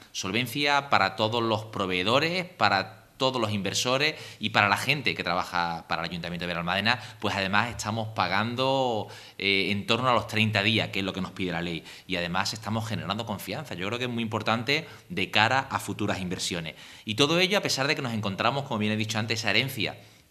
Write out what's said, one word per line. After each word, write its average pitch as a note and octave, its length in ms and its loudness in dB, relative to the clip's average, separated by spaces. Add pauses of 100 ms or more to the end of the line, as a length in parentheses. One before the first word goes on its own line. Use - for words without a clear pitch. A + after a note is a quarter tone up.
(120)
Solvencia C#3 800 0
para G2 260 4
todos A2+ 260 2
los G#2+ 220 2
proveedores, A2+ 800 0
para G2 540 0 (220)
todos B2+ 180 2
los G#2+ 140 0
inversores B2 640 0 (240)
y G#2+ 100 -4
para G#2+ 220 4
la G2 80 4
gente B2+ 360 0
que F2+ 80 -4
trabaja F2 680 0
para E2 120 0
el E2+ 80 -4
Ayuntamiento F2 360 -6
de - 20 -4
Benalmádena, F2+ 520 0 (220)
pues G2 160 0
además G2+ 320 2
estamos A2 460 -4
pagando, A#2 920 0 (280)
eh, F#2+ 360 4
en G2+ 140 -2
torno A#2 220 4
a B2 60 6
los G#2+ 120 2
treinta G#2+ 360 2
días, G2+ 260 4
que F#2+ 120 -4
es G2 40 -2
lo F#2+ 80 -2
que F#2 80 -4
nos F2+ 120 -6
pide F2+ 200 -4
la E2 80 -2
ley, E2+ 240 -4 (220)
y F2+ 100 -2
además F2 380 -2
estamos A2 340 -4
generando G2+ 380 -4
confianza. G#2 480 -8
Yo F2+ 140 -4
creo A#2 100 -4
que B2+ 80 -2
es B2 40 -4
muy A#2 120 -2
importante A2+ 640 0 (220)
de F2+ 200 -2
cara B2 400 4
a G2+ 100 -2
futuras G2+ 380 -2
inversiones. F2 580 -4 (280)
Y A2 120 -4
todo D3 220 4
ello F#3 200 2
a - 20 4
pesar C3+ 280 0
de D3+ 60 2
que D3+ 60 -4
nos A#2+ 140 -2
encontramos, G#2+ 500 0
como A#2 140 -4
bien G#2 140 2
he G#2+ 40 0
dicho A2 220 -2
antes, A2 220 -2
esa A2 100 0
herencia, G#2+ 500 0 (300)